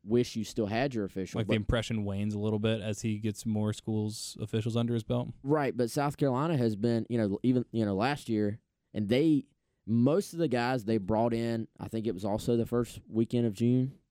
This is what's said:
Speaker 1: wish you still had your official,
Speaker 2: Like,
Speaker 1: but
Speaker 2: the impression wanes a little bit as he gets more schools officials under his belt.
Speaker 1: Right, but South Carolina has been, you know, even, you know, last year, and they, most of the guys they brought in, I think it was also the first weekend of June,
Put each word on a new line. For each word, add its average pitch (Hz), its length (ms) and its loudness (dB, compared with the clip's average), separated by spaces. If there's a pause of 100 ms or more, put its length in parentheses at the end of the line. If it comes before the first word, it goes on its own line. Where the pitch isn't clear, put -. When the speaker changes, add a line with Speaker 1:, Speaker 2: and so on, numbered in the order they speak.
Speaker 1:
wish 113 320 2
you 110 80 -4
still 104 240 -2
had 123 260 0
your 107 100 -2
official, 95 360 -6
Speaker 2:
Like, 107 80 -2
Speaker 1:
but 113 60 0
Speaker 2:
the 110 40 4
impression 107 480 -2
wanes 104 300 -4
a 104 40 -4
little 107 200 0
bit 110 200 0
as 107 220 -6
he 107 160 -2
gets 107 280 -4
more 107 280 0
schools 107 680 -6
officials 113 380 -2
under 120 160 0
his 113 100 -2
belt. 123 260 -4 (140)
Speaker 1:
Right, 139 320 0
but 120 140 0
South 143 260 0
Carolina 143 420 2
has 113 180 2
been, 117 340 0
you 117 80 0
know, 104 240 0
even, 123 300 2
you 113 140 0
know, 101 100 0
last 127 340 -2
year, 107 300 0 (340)
and 104 160 -2
they, 147 360 4 (420)
most 131 460 4
of 165 60 -4
the 165 80 2
guys 120 380 0
they 113 140 2
brought 110 340 2
in, 113 340 -2 (120)
I 101 80 -8
think 110 180 -4
it 110 80 0
was 90 100 -8
also 110 320 0
the 117 120 2
first 120 320 -2 (100)
weekend 117 380 2
of 104 60 -2
June, 127 400 2 (180)